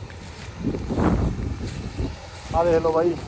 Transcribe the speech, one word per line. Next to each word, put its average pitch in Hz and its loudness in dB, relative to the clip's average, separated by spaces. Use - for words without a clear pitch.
ਆਹ 165 4
ਦੇਖ 160 6
ਲਓ 160 4
ਬਾਈ, 165 6